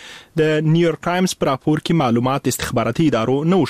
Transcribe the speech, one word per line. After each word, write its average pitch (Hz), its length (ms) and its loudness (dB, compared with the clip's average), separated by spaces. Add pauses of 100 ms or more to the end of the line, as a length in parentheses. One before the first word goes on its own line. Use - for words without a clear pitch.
(420)
د 156 280 2
نیویارک 165 400 0
ټایمز 180 300 0
په 156 100 0
راپور 151 340 -2
کې 170 200 0
معلومات 123 500 0
استخباراتي 120 560 -2
ادارو 120 260 0 (140)
نه 190 80 4
و 139 120 2